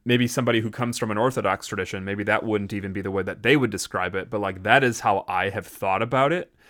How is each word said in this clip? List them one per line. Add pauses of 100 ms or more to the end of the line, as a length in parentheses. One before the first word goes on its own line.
maybe
somebody
who
comes
from
an
Orthodox
tradition,
maybe
that
wouldn't
even
be
the
way
that
they
would
describe
it,
but,
like,
that
is
how
I
have
thought
about
it. (160)